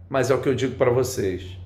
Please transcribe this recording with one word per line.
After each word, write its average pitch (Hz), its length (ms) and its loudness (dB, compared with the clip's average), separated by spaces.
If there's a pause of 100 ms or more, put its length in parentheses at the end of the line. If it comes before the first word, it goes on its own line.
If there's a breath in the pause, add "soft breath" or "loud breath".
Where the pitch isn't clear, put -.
Mas 131 220 2
é 131 40 4
o 120 60 0
que 143 80 -2
eu 131 60 4
digo 123 220 -2
pra 123 140 4
vocês. 101 540 0 (220)